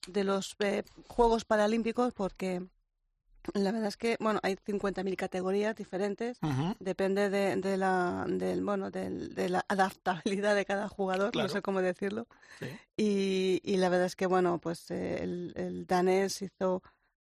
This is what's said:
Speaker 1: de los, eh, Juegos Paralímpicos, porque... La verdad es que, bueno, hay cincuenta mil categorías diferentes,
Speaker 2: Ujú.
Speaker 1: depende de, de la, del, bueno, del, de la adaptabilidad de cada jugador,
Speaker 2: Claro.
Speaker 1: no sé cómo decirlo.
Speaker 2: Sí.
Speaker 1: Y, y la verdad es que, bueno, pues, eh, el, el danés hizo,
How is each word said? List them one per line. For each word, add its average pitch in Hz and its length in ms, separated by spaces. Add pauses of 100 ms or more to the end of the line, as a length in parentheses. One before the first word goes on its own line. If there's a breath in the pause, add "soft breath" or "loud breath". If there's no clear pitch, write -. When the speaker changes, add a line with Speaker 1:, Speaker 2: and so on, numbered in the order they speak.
Speaker 1:
de 196 180
los, 196 360
eh, 202 240 (240)
Juegos 233 360
Paralímpicos, 226 680
porque... 185 500 (920)
La 196 180
verdad 220 160
es 202 80
que, 233 240
bueno, 214 220
hay 190 220
cincuenta 196 380
mil 185 140
categorías 190 580
diferentes, 208 680
Speaker 2:
Ujú. 156 360
Speaker 1:
depende 196 520
de, 196 260
de 190 220
la, 185 500
del, 185 340
bueno, 196 280
del, 185 440
de 190 140
la 180 200
adaptabilidad 190 880
de 196 120
cada 202 220
jugador, 190 440
Speaker 2:
Claro. 202 160
Speaker 1:
no - 60
sé 202 80
cómo 196 180
decirlo. 196 460 (340 loud breath)
Speaker 2:
Sí. - 60 (300 loud breath)
Speaker 1:
Y, 190 680
y 196 140
la 185 100
verdad 180 180
es 180 100
que, 190 100
bueno, 180 320
pues, - 320
eh, 180 340
el, 175 320
el 180 300
danés 185 560
hizo, 185 400 (380)